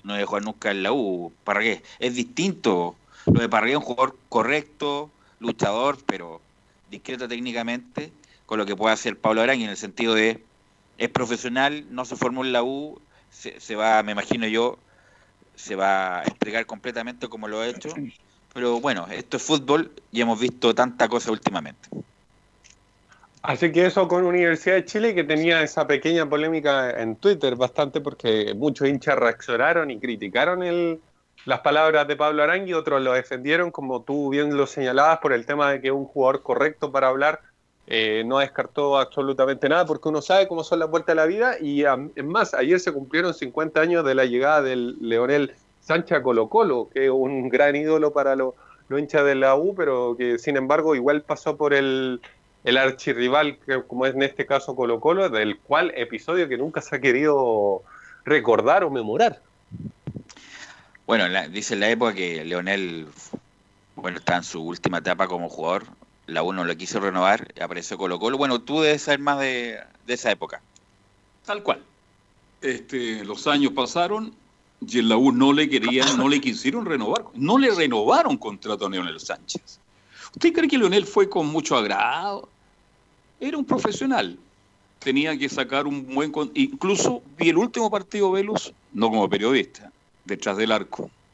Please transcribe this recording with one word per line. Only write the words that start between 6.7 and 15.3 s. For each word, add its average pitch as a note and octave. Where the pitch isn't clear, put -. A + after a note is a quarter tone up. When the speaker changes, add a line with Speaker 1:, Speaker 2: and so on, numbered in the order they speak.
Speaker 1:
discreto B2
técnicamente, A#2+
con G#2+
lo G#2+
que G2+
puede A2
hacer G#2+
Pablo A2
Arangui, B2
en G#2+
el G2
sentido A2+
de, A2
es A#2+
profesional, B2+
no B2
se A#2+
formó B2+
en C3
la B2
U, C#3
se, -
se -
va, A2
me G#2+
imagino G#2+
yo, A2+